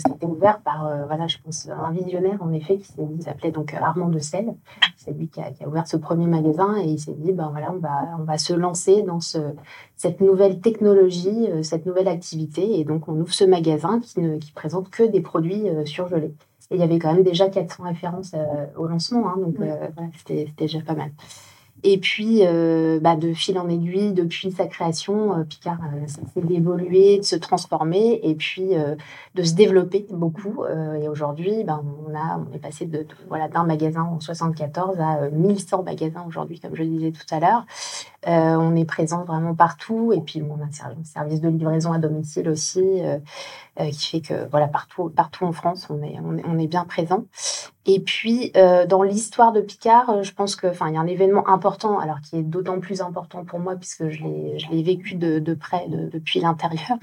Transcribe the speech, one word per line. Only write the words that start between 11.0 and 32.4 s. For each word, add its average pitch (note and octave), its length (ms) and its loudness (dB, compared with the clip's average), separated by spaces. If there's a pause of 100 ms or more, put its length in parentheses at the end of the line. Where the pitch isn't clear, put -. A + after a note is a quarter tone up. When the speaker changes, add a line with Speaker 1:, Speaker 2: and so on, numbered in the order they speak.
Speaker 1:
euh, D#3+ 140 -2
cette E3 220 -4
nouvelle F#3 220 2
activité. » E3+ 720 -2
Et D#3 40 0
donc, D#3 240 -2
on E3 60 -4
ouvre E3 200 -2
ce G3+ 120 4
magasin E3+ 560 4
qui - 180 -6
ne, D#3+ 180 0
qui D3+ 140 -12
présente F3 380 -6
que - 140 2
des G3+ 180 4
produits, F#3 480 0
euh, D#3 160 -2
surgelés. E3+ 480 -4 (380)
Et - 40 -2
il F3+ 40 2
y E3+ 40 4
avait E3 140 4
quand D#3+ 160 2
même F#3 100 8
déjà F#3 240 4
quatre G3 280 -2
cents F3+ 80 -16
références, F3 500 -6
euh, D3 320 -4 (100)
au E3 120 -4
lancement, F3+ 420 0
hein, F3+ 80 -4
donc, F3 220 -2
Speaker 2:
Oui. - 100 -2
Speaker 1:
euh, D3+ 260 -6
voilà, E3 220 -10
c'était, D3+ 320 -4
c'était D#3 160 -4
déjà D#3 160 -4
pas D#3+ 140 -4
mal. D3+ 160 -8 (720)
Et G3 160 6
puis, G#3+ 420 0
euh, E3 580 4
bah, E3 160 4
de E3 180 0
fil F#3 260 -2
en F3 100 -4
aiguille, F3 440 0
depuis F3+ 380 -2
sa F3+ 140 -2
création, F#3+ 720 -2
euh, D#3+ 60 0
Picard, E3+ 400 -8
euh, D3 240 -6
s'est - 340 -8
d'évoluer, F3+ 800 6
de G3 40 -6
se - 120 0
transformer F3+ 880 2
et D#3+ 100 2
puis, F#3 420 -2
euh, D3+ 200 0 (400)
de F#3 80 0
se E3 100 2
développer F#3+ 560 4
beaucoup. F3 540 -4
Euh, D#3 320 -4
et D3+ 120 -4
aujourd'hui, D3+ 560 -2
bah, D3+ 200 -4 (240)
on D3+ 80 -8
a, E3 240 -4
on D#3 160 -10